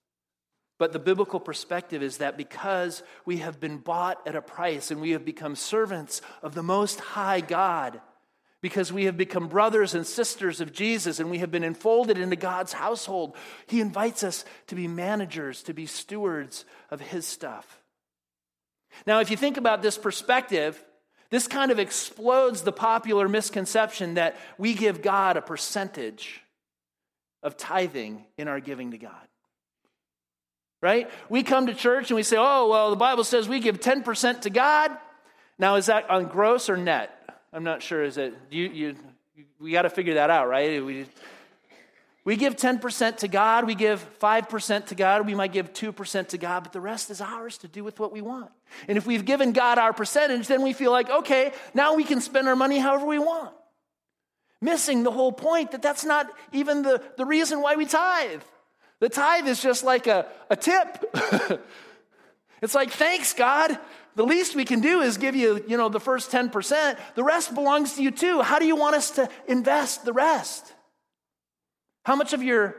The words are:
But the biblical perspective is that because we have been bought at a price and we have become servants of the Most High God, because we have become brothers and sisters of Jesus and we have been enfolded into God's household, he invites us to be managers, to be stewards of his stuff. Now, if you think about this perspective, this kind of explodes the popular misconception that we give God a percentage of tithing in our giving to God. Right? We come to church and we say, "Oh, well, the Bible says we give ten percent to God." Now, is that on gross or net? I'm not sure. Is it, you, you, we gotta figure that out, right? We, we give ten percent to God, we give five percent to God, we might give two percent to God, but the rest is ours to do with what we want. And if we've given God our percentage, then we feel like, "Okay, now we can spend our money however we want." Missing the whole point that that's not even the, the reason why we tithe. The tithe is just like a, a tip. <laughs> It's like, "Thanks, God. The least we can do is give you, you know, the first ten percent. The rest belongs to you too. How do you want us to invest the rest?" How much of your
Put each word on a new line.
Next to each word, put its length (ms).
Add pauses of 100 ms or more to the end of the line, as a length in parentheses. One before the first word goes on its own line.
(800)
But 140
the 60
biblical 420
perspective 640
is 160
that 180
because 680 (220)
we 140
have 200
been 200
bought 480
at 100
a 60
price 480
and 100
we 120
have 120
become 320
servants 640 (220)
of 120
the 80
Most 380
High 400
God, 600 (600)
because 320
we 120
have 120
become 320
brothers 460
and 120
sisters 540
of 120
Jesus 460
and 120
we 80
have 120
been 140
enfolded 540
into 180
God's 380
household, 600 (300)
he 140
invites 420
us 220 (220)
to 80
be 120
managers, 760
to 100
be 140
stewards 800 (240)
of 100
his 260
stuff. 560 (1200)
Now, 140
if 100
you 80
think 180
about 240
this 160
perspective, 840 (480)
this 180
kind 220
of 80
explodes 840
the 100
popular 560
misconception 840
that 220 (220)
we 160
give 260
God 380
a 40
percentage 1000 (1000)
of 140
tithing 680 (100)
in 100
our 140
giving 300
to 80
God. 140 (1700)
Right? 280 (180)
We 140
come 240
to 80
church 360
and 60
we 60
say, 160
"Oh, 300
well, 220
the 60
Bible 280
says 240
we 120
give 200
ten 220
percent 400
to 80
God." 420 (680)
Now, 180
is 100
that 240
on 160
gross 420
or 80
net? 360 (400)
I'm 120
not 180
sure. 220
Is 140
it, 160 (160)
you, 180
you, 280 (640)
we 140
gotta 160
figure 260
that 140
out, 200
right? 360
We, 220 (1200)
we 120
give 200
ten 220
percent 400
to 100
God, 380
we 80
give 260 (180)
five 320
percent 380
to 60
God, 320
we 80
might 160
give 220
two 200
percent 360
to 100
God, 260
but 80
the 80
rest 300
is 120
ours 360
to 100
do 140
with 160
what 140
we 80
want. 320 (340)
And 120
if 80
we've 180
given 280
God 260
our 160
percentage, 520
then 160
we 120
feel 180
like, 160
"Okay, 440 (200)
now 220
we 100
can 160
spend 280
our 80
money 220
however 280
we 120
want." 360 (1080)
Missing 440
the 60
whole 220
point 400
that 100
that's 220
not 260 (220)
even 300
the, 200 (140)
the 80
reason 380
why 140
we 100
tithe. 560 (560)
The 120
tithe 360
is 140
just 240
like 220
a, 200 (220)
a 80
tip. 480 (100)
<laughs> 560 (920)
It's 120
like, 160
"Thanks, 440
God. 440 (360)
The 100
least 320
we 80
can 160
do 220
is 160
give 180
you, 320
you 80
know, 140
the 100
first 300
ten 180
percent. 500 (160)
The 80
rest 320
belongs 420
to 60
you 80
too. 300
How 180
do 80
you 80
want 220
us 160
to 160 (180)
invest 600
the 80
rest?" 580 (1300)
How 100
much 160
of 100
your 360